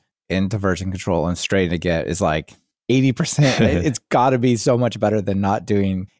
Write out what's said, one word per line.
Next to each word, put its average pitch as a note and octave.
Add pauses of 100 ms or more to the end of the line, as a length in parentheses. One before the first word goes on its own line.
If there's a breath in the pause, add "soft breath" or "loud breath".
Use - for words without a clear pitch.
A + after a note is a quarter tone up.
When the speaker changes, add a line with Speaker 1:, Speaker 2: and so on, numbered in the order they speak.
(300)
Speaker 1:
into F#2+
version F#2
control F2+
and F2
straight F#2+
to E2+
Git E2
is, F2
like, D#2 (360)
eighty C3
percent. C#3+
It, F#2
Speaker 2:
<laughs> -
Speaker 1:
it's C3+
gotta C3
be A#2+
so A#2+
much A#2+
better G#2
than G2
not G2+
doing G2 (120)